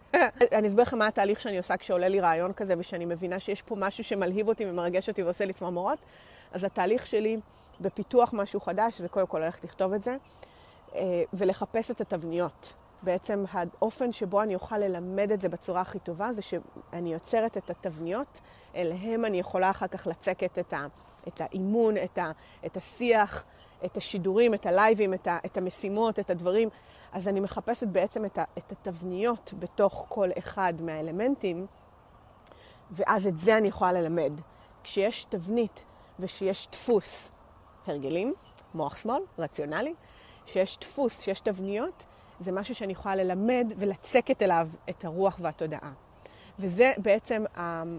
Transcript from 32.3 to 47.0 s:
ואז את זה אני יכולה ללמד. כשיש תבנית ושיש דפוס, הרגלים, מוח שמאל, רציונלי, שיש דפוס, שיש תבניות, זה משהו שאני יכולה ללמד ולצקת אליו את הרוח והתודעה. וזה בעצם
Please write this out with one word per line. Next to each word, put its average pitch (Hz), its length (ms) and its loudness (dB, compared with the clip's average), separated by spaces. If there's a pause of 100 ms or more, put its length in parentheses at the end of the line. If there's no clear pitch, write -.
ואז 196 360 2
את 170 100 0
זה 214 200 6
אני 214 100 4
יכולה 185 240 2
ללמד. 165 420 2 (500)
כשיש - 420 -2
תבנית 208 600 -2 (340)
ושיש 190 520 -4
דפוס, - 600 0 (560)
הרגלים, 165 460 -2 (400)
מוח 151 220 -4
שמאל, 254 260 -2 (180)
רציונלי, 160 540 -4 (520)
שיש - 340 -2
דפוס, - 400 -2
שיש - 200 -4
תבניות, 208 640 -4 (360)
זה 180 100 -4
משהו 202 240 -4
שאני 196 180 -6
יכולה 190 220 -4
ללמד 214 600 2
ולצקת 208 640 2
אליו 170 260 4 (220)
את - 160 -10
הרוח 180 360 2
והתודעה. 156 500 -4 (680)
וזה 196 380 6
בעצם 214 460 2 (140)